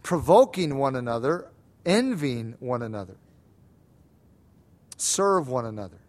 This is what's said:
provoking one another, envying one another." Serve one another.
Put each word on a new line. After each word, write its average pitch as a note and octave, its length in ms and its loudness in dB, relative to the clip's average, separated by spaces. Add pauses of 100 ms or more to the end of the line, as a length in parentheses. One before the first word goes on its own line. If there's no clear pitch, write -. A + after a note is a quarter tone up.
provoking E3+ 760 4
one C3+ 180 0
another, B2 520 -2 (380)
envying D3 720 0
one B2 220 -4
another." G#2 360 -10 (1800)
Serve F#3+ 500 0
one B2+ 180 -2
another. G#2 420 -10